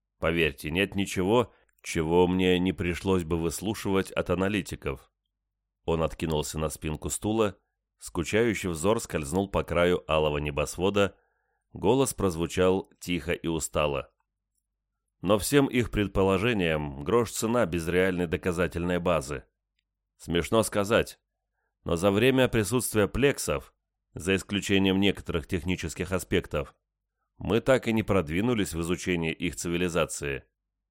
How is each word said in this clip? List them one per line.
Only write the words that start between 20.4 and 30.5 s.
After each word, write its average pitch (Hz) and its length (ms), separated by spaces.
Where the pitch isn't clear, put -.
сказать, 101 560
но 85 120
за 92 160
время 127 360
присутствия 110 600
плексов, 107 640
за 85 220
исключением 95 640
некоторых 87 480
технических 87 640
аспектов, 85 640
мы 104 240
так 127 260
и 117 60
не 110 100
продвинулись 95 680
в 82 80
изучении 85 500
их 82 240
цивилизации. 82 880